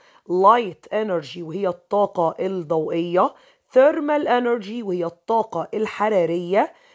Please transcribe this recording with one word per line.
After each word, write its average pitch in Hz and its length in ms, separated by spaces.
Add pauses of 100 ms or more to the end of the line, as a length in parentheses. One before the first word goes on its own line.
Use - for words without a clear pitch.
(280)
لايت 190 640
انرجي 180 500
وهي 175 260
الطاقة 180 720
الضوئية، 175 960 (380)
thermal 294 560
انرجي 240 540
وهي 180 220
الطاقة 170 680
الحرارية، 196 1000 (220)